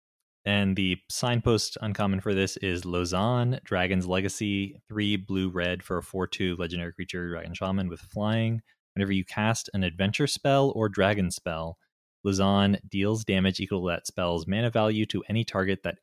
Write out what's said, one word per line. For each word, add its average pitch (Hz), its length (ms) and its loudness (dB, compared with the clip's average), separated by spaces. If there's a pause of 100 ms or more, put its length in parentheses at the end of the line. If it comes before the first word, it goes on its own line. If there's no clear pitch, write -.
(460)
and 101 300 2
the 92 220 0 (120)
signpost 120 720 0
uncommon 98 380 0
for 104 140 0
this 95 240 0
is 90 240 -2
Lozan, 92 800 0
Dragon's 92 420 0
Legacy, 98 840 -2
three 104 260 0
blue-red 92 640 -2
for 90 160 -4
a 85 60 -4
four 92 240 -4
two 92 300 -2
legendary 87 340 -6
creature, 87 380 -8
Dragon 82 240 -8
Shaman 95 340 -2
with 82 140 -10
flying. 113 600 -2 (320)
Whenever 98 200 0
you 95 100 2
cast - 500 -2
an 95 100 0
adventure 95 440 0
spell 139 480 2
or 107 140 2
dragon 98 420 2
spell, 82 460 -6 (480)
Lozan 98 520 4 (100)
deals 104 360 0
damage 95 360 2
equal 98 220 -2
to 90 100 -2
that - 160 -4
spell's 87 400 -2
mana 110 220 0
value 110 380 2
to - 220 -4
any 110 140 0
target 95 400 -2
that 87 200 -6